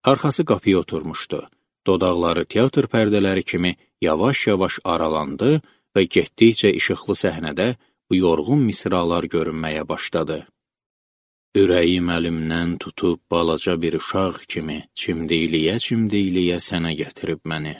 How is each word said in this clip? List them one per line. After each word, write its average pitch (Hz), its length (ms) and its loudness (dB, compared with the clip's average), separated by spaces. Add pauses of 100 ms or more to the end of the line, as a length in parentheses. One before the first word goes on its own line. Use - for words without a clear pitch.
Arxası 139 400 2
qapıya 98 340 2
oturmuşdu. - 680 -6 (380)
Dodaqları 85 580 2
teatr 127 400 2
pərdələri 101 580 2
kimi 87 340 -2 (260)
yavaş-yavaş 95 840 0
aralandı 80 760 0 (360)
və 98 60 6 (120)
getdikcə 110 580 4
işıqlı - 420 -2 (100)
səhnədə 82 420 -2 (440)
bu 92 60 4
yorğun 92 520 2
misralar 87 560 0
görünməyə 80 640 -4
başladı. 80 580 -4 (1080)
"Ürəyim 90 520 4 (100)
əlimdən 82 640 -2
tutub - 400 -2 (120)
balaca 85 520 0
bir 82 180 -2
uşaq 95 360 -2 (120)
kimi 78 300 -8 (220)
çimdikliyə-çimdikliyə 87 1600 0 (100)
sənə 82 240 -2 (100)
gətirib - 420 -8
məni." 78 360 -8